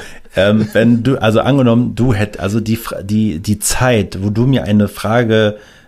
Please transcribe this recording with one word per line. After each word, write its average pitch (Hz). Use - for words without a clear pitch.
ähm, 104
wenn 117
du, 131
also 110
angenommen, 120
du 123
hätt-, 104
also 101
die 110
Fra-, -
die, 104
die 104
Zeit, 113
wo 101
du 110
mir 127
eine 104
Frage, 110